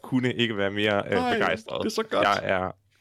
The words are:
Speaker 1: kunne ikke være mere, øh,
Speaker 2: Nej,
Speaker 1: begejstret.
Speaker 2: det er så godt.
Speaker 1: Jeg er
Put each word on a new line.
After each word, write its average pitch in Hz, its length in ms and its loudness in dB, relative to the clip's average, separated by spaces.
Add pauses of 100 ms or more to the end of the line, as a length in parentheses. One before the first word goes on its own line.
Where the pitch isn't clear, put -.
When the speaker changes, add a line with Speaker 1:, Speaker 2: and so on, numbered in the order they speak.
Speaker 1:
kunne 127 320 0
ikke 117 220 0
være 98 140 0
mere, 104 360 2
øh, - 80 -4
Speaker 2:
Nej, 240 240 0
Speaker 1:
begejstret. - 460 -2
Speaker 2:
det 220 60 -2
er - 40 -6
så 220 80 -2
godt. 101 240 0
Speaker 1:
Jeg 101 160 2
er 92 280 0 (300)